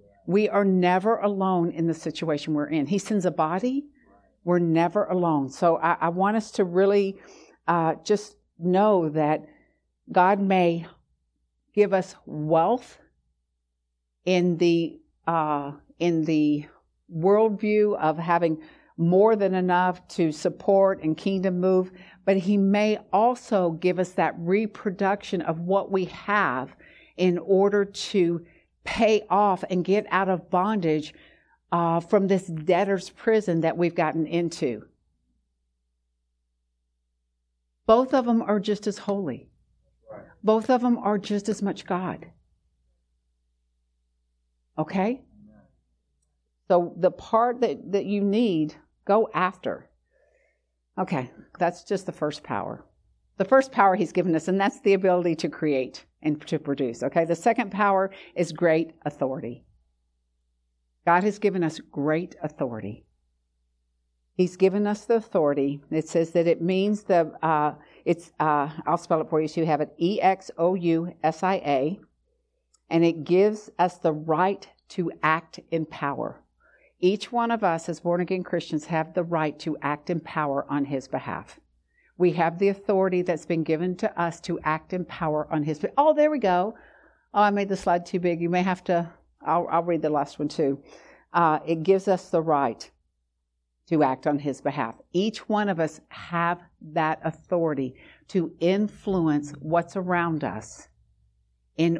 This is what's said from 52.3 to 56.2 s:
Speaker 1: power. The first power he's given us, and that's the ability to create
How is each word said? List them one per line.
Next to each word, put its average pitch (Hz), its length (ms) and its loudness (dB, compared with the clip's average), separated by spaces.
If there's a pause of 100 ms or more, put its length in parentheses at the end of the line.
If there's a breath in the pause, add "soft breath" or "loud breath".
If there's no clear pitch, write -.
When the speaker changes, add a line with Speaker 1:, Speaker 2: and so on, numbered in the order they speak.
Speaker 1:
power. - 400 -8 (540)
The 190 80 -2
first 269 260 2
power 196 240 4
he's 175 160 -2
given 180 240 0
us, 156 120 -4
and 190 120 0
that's 202 220 -2
the 196 120 4
ability 180 420 2
to 156 140 -4
create 135 560 -4 (160)